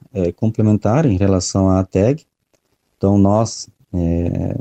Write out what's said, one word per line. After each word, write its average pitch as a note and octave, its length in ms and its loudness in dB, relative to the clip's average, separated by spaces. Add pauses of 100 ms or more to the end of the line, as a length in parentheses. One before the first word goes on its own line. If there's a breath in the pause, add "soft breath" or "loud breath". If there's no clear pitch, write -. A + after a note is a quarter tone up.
(120)
é, F2+ 180 -2
complementar A2 760 0
em G#2 100 2
relação F#2+ 520 0
à F#2+ 140 2
tag. G#2+ 420 -2 (720)
Então, G2 220 2
nós, G#2 500 0 (260)
é, F2 680 -2